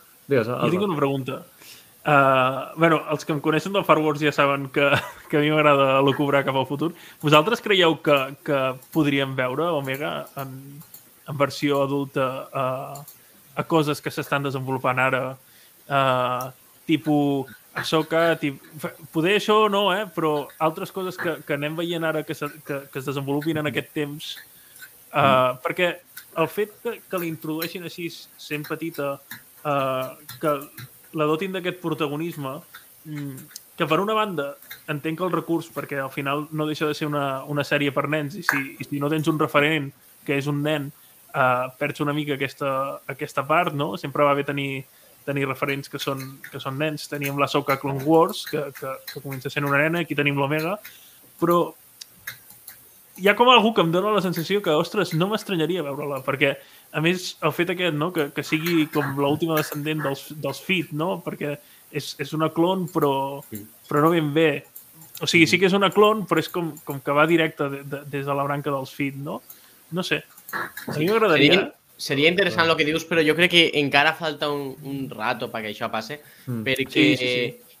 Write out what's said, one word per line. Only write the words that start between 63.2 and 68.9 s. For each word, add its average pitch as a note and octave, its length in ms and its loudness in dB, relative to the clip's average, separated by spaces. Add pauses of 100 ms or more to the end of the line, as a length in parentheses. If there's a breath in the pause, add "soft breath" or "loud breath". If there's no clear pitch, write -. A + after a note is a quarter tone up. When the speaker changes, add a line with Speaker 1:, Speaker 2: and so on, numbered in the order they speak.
Speaker 3:
Sí. G#2 120 -12 (240)
Speaker 2:
però D3 160 2
no E3 120 6
ben D3+ 200 2
bé. D#3+ 140 4 (720)
O D#3 120 -6
sigui, E3 160 4
sí C#3+ 140 2
que F#3+ 80 6
és F3+ 100 4
una G3 140 2
clon, G#3 340 4
però D#3+ 160 2
és D#3+ 80 -8
com, E3+ 220 -4 (120)
com C#3 200 -8
que C#3+ 100 -2
va D3 160 4
directe D#3+ 400 2
de, C#3 140 -8
de, C#3 220 -8
des C#3 200 -6
de C#3+ 80 -2
la C#3 140 0
branca C#3+ 260 -2
dels C3+ 220 -6